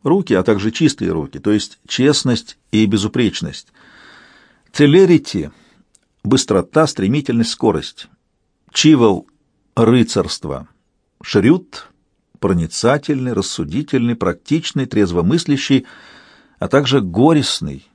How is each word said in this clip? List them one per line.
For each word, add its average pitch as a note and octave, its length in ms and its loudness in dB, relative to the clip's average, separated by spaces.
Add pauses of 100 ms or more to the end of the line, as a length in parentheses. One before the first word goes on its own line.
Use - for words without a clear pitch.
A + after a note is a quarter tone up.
Руки, E3 320 0
а F#2 80 2
также G#2+ 300 0
чистые G2+ 400 -2
руки, D2+ 260 -8
то G#2 140 -2
есть - 340 -4
честность C3 720 -2 (140)
и G#2+ 120 4
безупречность. G#2 840 -4 (1040)
Целерити. D3 760 4 (720)
Быстрота, B2+ 640 0
стремительность, A#2 640 -2
скорость. - 580 -4 (600)
Чивол. A#2+ 560 4 (500)
Рыцарство. G2+ 920 0 (540)
Шрюд. - 680 0 (500)
Проницательный, B2 920 -2
рассудительный, A#2 840 -4
практичный, C3+ 680 -4
трезвомыслящий, B2+ 1000 0 (720)
а - 100 -6
также C3+ 320 0
горестный G2 960 -2